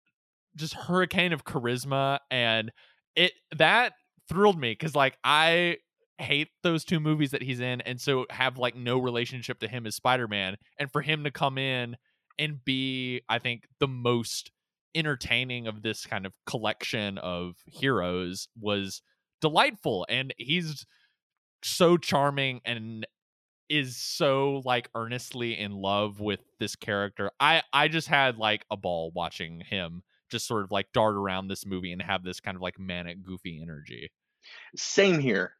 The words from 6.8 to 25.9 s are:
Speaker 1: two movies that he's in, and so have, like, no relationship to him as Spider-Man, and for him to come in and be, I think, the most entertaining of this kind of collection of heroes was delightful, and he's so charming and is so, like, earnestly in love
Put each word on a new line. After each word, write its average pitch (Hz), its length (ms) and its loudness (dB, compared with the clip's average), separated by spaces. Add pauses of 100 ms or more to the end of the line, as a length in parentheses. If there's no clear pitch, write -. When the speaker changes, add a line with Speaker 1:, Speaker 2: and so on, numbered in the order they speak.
Speaker 1:
two 165 160 2
movies 151 300 2
that 139 100 -4
he's 127 180 -4
in, 123 220 -2
and 123 180 -6
so 131 300 0
have, 131 280 0
like, 123 200 0
no 123 200 0
relationship 123 640 -2
to 110 80 -4
him 117 180 -8
as 107 120 -6
Spider-Man, 104 580 0 (240)
and 143 100 -4
for 151 120 -2
him 151 240 -2
to 143 60 -2
come 135 260 -2
in 127 400 -2 (420)
and 147 240 -4
be, 131 640 -2
I 117 120 0
think, 117 280 -6 (120)
the 139 100 4
most 120 600 0 (440)
entertaining 127 720 -2
of 107 140 -6
this 110 240 -4
kind 101 200 -6
of 92 80 -10 (120)
collection 107 720 -2
of 90 480 -6
heroes 92 840 -2 (100)
was 101 440 -2 (400)
delightful, 156 640 0
and 131 300 -2
he's 156 480 -2 (800)
so 175 320 6
charming 139 680 2
and 113 400 -6 (640)
is 135 260 0
so, 139 680 2
like, 123 300 0
earnestly 117 600 -6
in 101 140 -6
love 101 480 0